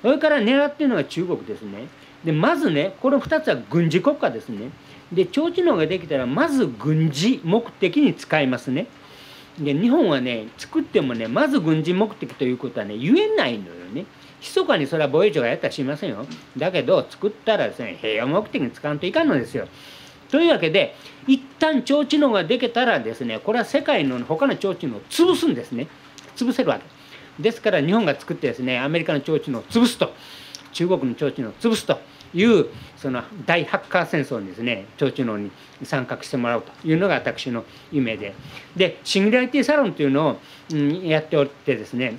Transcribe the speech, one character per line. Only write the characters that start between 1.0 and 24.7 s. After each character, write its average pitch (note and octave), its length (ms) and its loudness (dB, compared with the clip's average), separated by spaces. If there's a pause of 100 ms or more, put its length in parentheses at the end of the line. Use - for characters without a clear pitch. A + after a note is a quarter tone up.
中 E3+ 220 -4
国 - 180 -4
で G#2+ 140 -10
す A2 60 -16
ね。 G#2 240 -12 (360)
で、 E3 80 -2
ま G3 240 2
ず C#4 160 0
ね、 D3+ 300 0
こ B3+ 100 2
の C#4 80 4
二 D#4 220 0
つ C#4+ 80 -2
は C#3+ 80 2 (120)
軍 E3+ 200 2
事 F3 120 2
国 C#4+ 140 2
家 C#4 140 -2
で A3+ 100 -6
す - 80 -14
ね。 G3+ 220 -10 (420)
で、 F3 140 2
超 D#4+ 260 0
知 F4+ 120 -2
能 D4+ 120 4
が D#3 100 2
で F3+ 140 -2
き - 80 -12
た D3 100 -2
ら、 B2+ 80 -2
ま G#3+ 220 0
ず C4+ 180 2
軍 D3+ 460 0
事 F#3 320 0
目 G#3+ 300 0
的 F#3+ 260 0
に C#4+ 140 4
使 - 280 -2
い C3+ 60 2
ま B2+ 100 0
す C3 140 -6
ね。 E3+ 160 -2 (720)
で、 C#3+ 140 -2
日 G3 160 2
本 C#4 200 4
は C3+ 120 2
ね、 A#2 260 -4 (100)
作 - 240 -4
っ - 20 -4
て - 180 2
も B2+ 120 -2
ね、 A2+ 140 -4
ま A3 200 2
ず C4+ 120 2
軍 D#3 240 2
事 F3 100 0
目 G#3 220 0
的 - 200 -10
と - 80 -4
い B2+ 100 0
う B2 40 -2
こ B2 120 -8
と - 100 -8
は G#2 60 -6
ね、 G#2 120 -8
言 F3+ 200 4
え G#4+ 180 2
な E4 120 2
い A#2 100 -4
の F#2 100 -10
よ E2+ 60 -16 (180)
ね。 F3+ 140 -8 (340)
密 - 260 -2
か A#3+ 120 2
に C#3+ 80 0
そ E3 120 -4
れ D3+ 60 2
は C#3 80 2
防 E3 140 4
衛 G#3 60 4
庁 D3 100 0
が A#2 60 0
や B2 80 0
っ - 40 -12
た - 80 -4
ら A#2 60 -4
し D3+ 100 -8
ま C3 140 -4
せ - 100 -6
ん A#2 40 -4
よ。 G#2+ 140 -10 (300)
だ D#3 160 -2
け D3+ 120 0
ど、 - 260 2
作 - 200 -4
っ - 20 -2
た G#3+ 260 -2
ら B2+ 100 0
で G2+ 60 -6
す - 60 -14
ね、 G2 200 -10
平 A2 260 -2
和 C3+ 40 0
目 G3 180 0
的 A3 140 -4
に B2 80 -2
使 - 180 -10
わ D3 60 -2
ん D3 60 -6
と F3+ 80 -4
い G3+ 40 -4
か D#4+ 120 2
ん D#4 40 4
の G3+ 80 4
で A#2 100 0
す - 100 -14
よ。 G#2+ 120 -6 (640)
と C#4+ 100 4
い E4+ 80 6
う E4 40 6
わ A3 80 4
け D#3+ 100 2
で、 D#3+ 260 2 (300)
一 C4+ 140 4 (200)
旦 D#4 220 4
超 C#4+ 240 2
知 D4+ 140 2
能 C#4 120 4
が F#3+ 120 2
で A#3 160 0
き B3 100 0
た B3 160 2
ら F#3 140 4
で A2+ 160 -4
す - 60 -10
ね、 A2+ 180 -4
こ G#3+ 140 -2
れ - 60 2
は - 60 0
世 C#4 160 0
界 C4 220 2
の B2+ 220 0
他 D#3+ 200 0
の A#3 120 2
超 F#3+ 180 -2